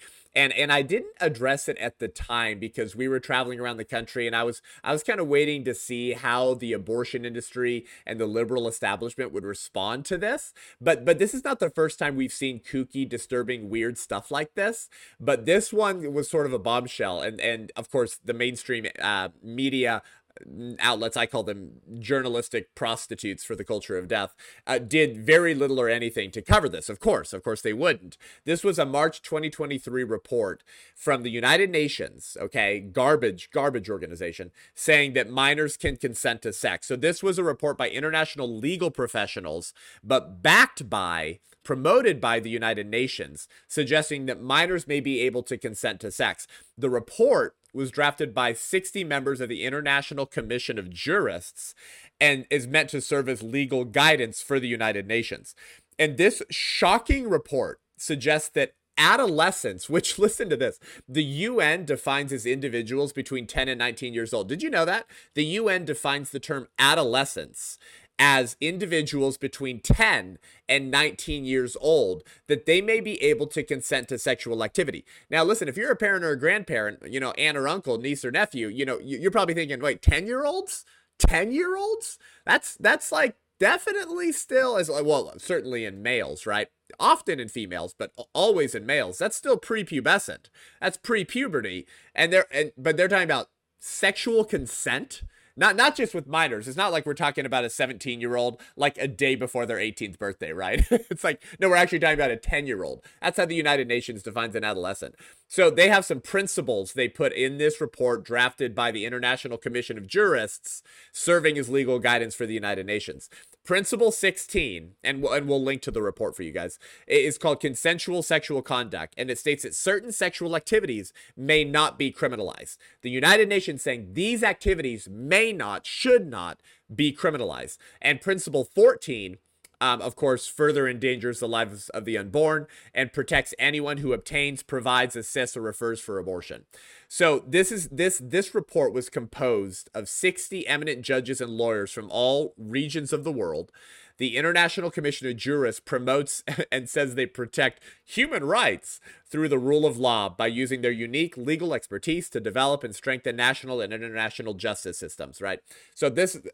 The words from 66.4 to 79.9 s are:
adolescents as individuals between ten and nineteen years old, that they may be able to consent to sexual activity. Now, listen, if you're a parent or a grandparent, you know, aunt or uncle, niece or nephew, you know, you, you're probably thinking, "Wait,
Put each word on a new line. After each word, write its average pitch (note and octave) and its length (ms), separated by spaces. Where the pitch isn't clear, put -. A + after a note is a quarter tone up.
adolescents C3+ 1040
as C3+ 420
individuals D#3 760
between C3 420
ten A2+ 580
and C3+ 220
nineteen D3 540
years C3 360
old, B2+ 400
that D3 220
they E3+ 120
may A3 200
be G#3+ 240
able D3+ 240
to D3 160
consent C3 440
to B2 120
sexual A#2 440
activity. C#3 400
Now, D#3+ 120
listen, G3 240
if B2+ 80
you're A#3+ 160
a A3 40
parent G3 280
or D#3+ 60
a C#3 100
grandparent, D3 600
you C3 80
know, C3 120
aunt D3 260
or C3+ 100
uncle, D3+ 300
niece C#3 260
or B2+ 60
nephew, C3+ 380
you B2 180
know, B2+ 140
you, C3+ 180
you're F3+ 140
probably F#3 240
thinking, C#3+ 260
"Wait, E3 220